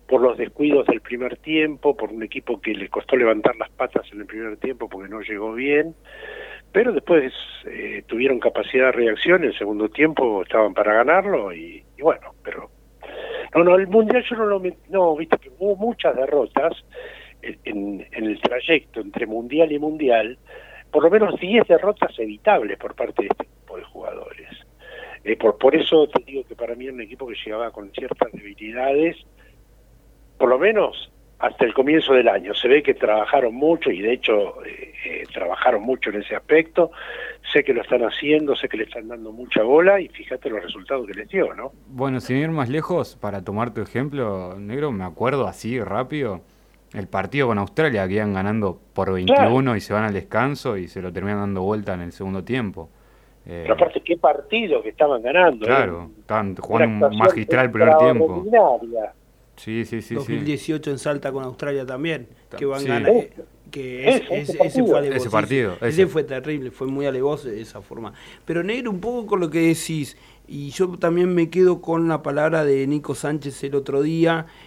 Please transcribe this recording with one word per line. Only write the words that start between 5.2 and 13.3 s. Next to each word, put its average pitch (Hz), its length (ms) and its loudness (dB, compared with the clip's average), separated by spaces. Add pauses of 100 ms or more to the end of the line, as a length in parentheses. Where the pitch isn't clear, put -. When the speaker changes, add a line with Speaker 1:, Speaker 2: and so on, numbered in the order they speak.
Speaker 1:
llegó 107 320 -8
bien, 147 400 0 (800)
pero 233 200 2
después, 147 420 2 (320)
eh, 104 420 -10
tuvieron 123 320 0
capacidad 123 480 2
de 127 40 4
reacción, 123 520 2
en 120 60 2
el - 80 -4
segundo 107 320 -2
tiempo 135 540 0
estaban 107 300 2
para 107 200 2
ganarlo 139 600 2
y, 82 300 -16 (140)
y - 40 -16
bueno, - 320 0 (100)
pero... - 260 -10 (840)